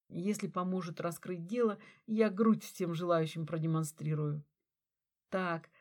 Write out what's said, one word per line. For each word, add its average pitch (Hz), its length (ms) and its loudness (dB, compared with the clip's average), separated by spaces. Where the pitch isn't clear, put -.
Если 196 380 -2
поможет 180 540 -4
раскрыть 170 440 -6
дело, 214 340 0
я 214 240 2
грудь 220 340 4
всем 170 300 -4
желающим 165 520 2
продемонстрирую. 151 1000 0
Так, 175 400 -4